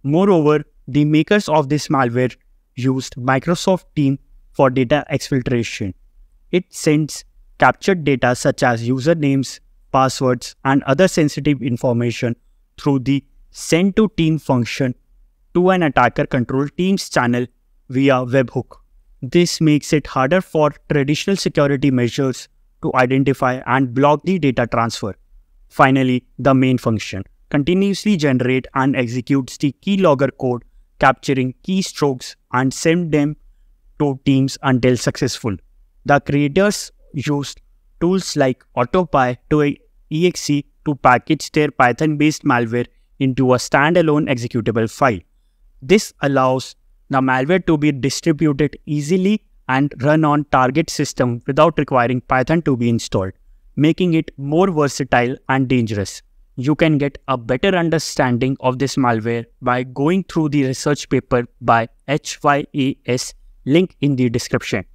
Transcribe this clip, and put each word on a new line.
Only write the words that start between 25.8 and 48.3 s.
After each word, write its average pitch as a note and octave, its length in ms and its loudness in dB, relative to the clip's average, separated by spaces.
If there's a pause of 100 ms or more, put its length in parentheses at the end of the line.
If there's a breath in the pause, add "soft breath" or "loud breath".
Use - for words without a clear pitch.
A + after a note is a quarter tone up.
the C3+ 160 2
main C3 240 2
function G#2 460 -4 (260)
continuously F#3 680 0
generates B2+ 580 0
and C3+ 200 2
executes B2+ 600 -2
the C#3+ 180 -2 (100)
keylogger D#3 540 2
code, B2 240 -4 (360)
capturing C3 560 0 (120)
keystrokes D3+ 680 -4 (160)
and B2+ 200 0
send E3+ 400 0
them D3 240 0 (600)
to C#3 260 -2
Teams C3+ 380 2
until B2+ 340 2
successful. A#2+ 600 -4 (480)
The C#3+ 160 2
creators D3 720 -2 (200)
used C#3+ 480 -6 (400)
tools F3+ 360 -2
like C3+ 260 0 (140)
AutoPy B2+ 640 0 (120)
to D3+ 140 2
E - 640 -4
X - 220 -4
E D3 140 0 (200)
to D3+ 100 -2
package C3 560 -2
their D3+ 200 0
Python-based D3 720 0
malware A#2+ 420 0 (320)
into C3 340 2
a B2 40 4
standalone D#3 720 2
executable A2+ 600 -2
file. A#2+ 300 0 (640)
This E3+ 380 0
allows C3 560 0 (340)
the C#3 100 0
malware C3 460 0
to E3 100 2
be D3+ 140 2
distributed C#3+ 960 -2